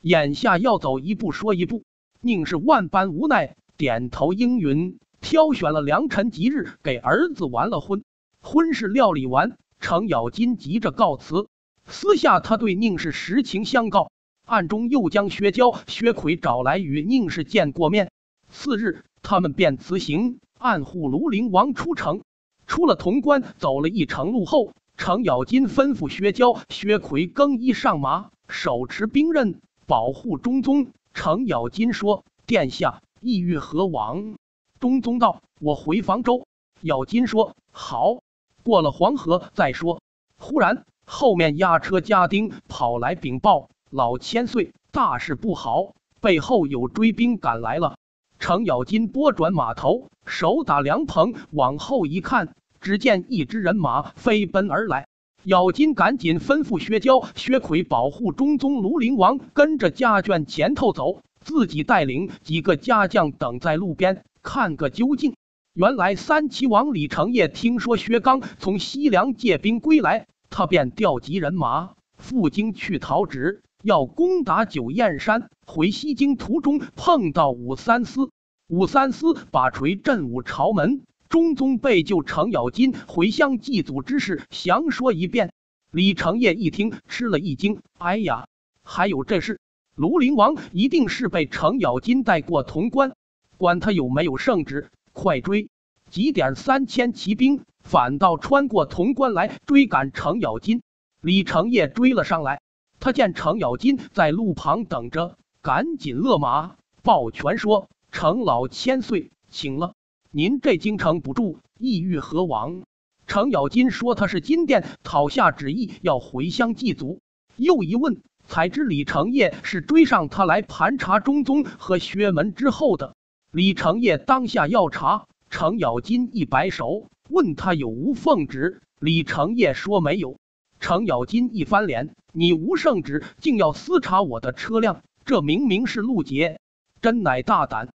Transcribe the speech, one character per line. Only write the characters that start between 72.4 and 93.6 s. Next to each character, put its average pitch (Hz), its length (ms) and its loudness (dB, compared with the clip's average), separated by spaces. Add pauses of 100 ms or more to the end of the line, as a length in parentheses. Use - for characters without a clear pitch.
京 208 240 -2
去 175 240 -6
讨 170 280 -2
旨， 156 360 -4 (200)
要 170 240 2
攻 349 380 0
打 190 200 0
九 127 260 -6
堰 185 280 0
山。 220 300 -2 (180)
回 160 240 0
西 285 240 -6
京 277 220 0
途 262 240 -2
中 285 180 0 (160)
碰 247 380 2
到 151 180 2
武 123 240 -6
三 233 300 0
思， 262 260 -4 (380)
武 175 180 2
三 269 260 2
思 320 220 0 (160)
把 127 200 2
锤 151 260 -2
震 202 320 -2
武 120 140 -6
朝 - 300 -2
门， 196 300 0 (280)
中 330 240 2
宗 269 240 0
被 214 240 2
救 165 200 0
程 156 280 -2
咬 127 180 -2
金 254 260 2 (120)
回 180 240 0
乡 269 280 2
祭 220 240 -2
祖 135 200 -6
之 277 160 -4
事 185 320 -4
详 254 400 0
说 247 240 0
一 170 120 -4
遍。 180 260 -2 (380)
李 190 220 2
成 180 260 -2
业 226 140 4
一 185 160 -2
听 202 240 -2 (160)
吃 240 200 -6
了 175 100 0
一 160 160 -4
惊 202 260 -2 (180)
：“哎 180 200 -2
呀， 135 280 -4 (360)
还 - 240 -2
有 143 180 -2
这 190 160 0
事！ 214 180 -8 (380)
庐 226 240 2
陵 269 160 2
王 240 220 4 (120)
一 240 200 0
定 285 180 2
是 214 220 -4
被 160 160 -2
程 175 340 0
咬 127 180 0
金 247 260 0
带 175 180 2
过 156 200 0
潼 196 280 -4
关， 269 240 -2 (420)
管 175 240 2